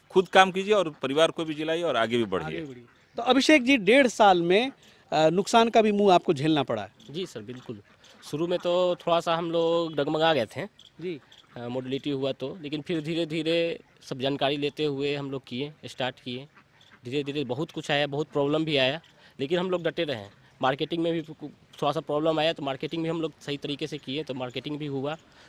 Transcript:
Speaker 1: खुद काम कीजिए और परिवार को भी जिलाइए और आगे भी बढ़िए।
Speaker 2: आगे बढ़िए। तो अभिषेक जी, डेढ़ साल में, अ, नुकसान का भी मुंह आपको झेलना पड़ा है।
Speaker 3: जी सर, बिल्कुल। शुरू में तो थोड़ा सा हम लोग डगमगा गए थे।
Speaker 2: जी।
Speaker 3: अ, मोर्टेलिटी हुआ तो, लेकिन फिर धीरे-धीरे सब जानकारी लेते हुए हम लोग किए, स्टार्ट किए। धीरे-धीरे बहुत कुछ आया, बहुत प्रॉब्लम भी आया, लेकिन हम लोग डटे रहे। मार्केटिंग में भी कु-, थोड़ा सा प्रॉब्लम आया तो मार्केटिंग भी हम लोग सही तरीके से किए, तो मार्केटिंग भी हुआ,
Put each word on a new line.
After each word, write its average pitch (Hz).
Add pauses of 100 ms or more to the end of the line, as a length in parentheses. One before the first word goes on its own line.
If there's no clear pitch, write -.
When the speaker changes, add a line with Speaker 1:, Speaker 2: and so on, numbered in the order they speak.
Speaker 1:
खुद 185
काम 190
कीजिए 190
और 165
परिवार 147
को 165
भी 156
जिलाइए 160
और 147
आगे 113
भी 120
बढ़िए। 90
Speaker 2:
आगे 82
बढ़िए। 123 (340)
तो 233
अभिषेक 262
जी, 269
डेढ़ 240
साल 196
में, 190 (420)
अ, 156
नुकसान 226
का 226
भी 214
मुंह 202
आपको 175
झेलना 147
पड़ा 117
है। 98 (200)
Speaker 3:
जी 175
सर, 120
बिल्कुल। 120 (520)
शुरू 156
में 175
तो 175
थोड़ा 170
सा 170
हम 165
लोग 165
डगमगा 156
गए 123
थे। 135 (360)
Speaker 2:
जी। 165 (380)
Speaker 3:
अ, 120
मोर्टेलिटी 127
हुआ 135
तो, 135
लेकिन 147
फिर 160
धीरे-धीरे 165 (300)
सब 143
जानकारी 139
लेते 143
हुए 143
हम 139
लोग 135
किए, 139 (120)
स्टार्ट 127
किए। 127 (580)
धीरे-धीरे 143
बहुत 127
कुछ 160
आया, 147
बहुत 143
प्रॉब्लम 147
भी 156
आया, 135 (380)
लेकिन 143
हम 185
लोग 175
डटे 165
रहे। 123 (360)
मार्केटिंग 151
में 165
भी 165
कु-, -
थोड़ा 147
सा 147
प्रॉब्लम 156
आया 160
तो 156
मार्केटिंग 143
भी 160
हम 165
लोग 190
सही 143
तरीके 147
से 151
किए, 139
तो 131
मार्केटिंग 127
भी 151
हुआ, 139 (320)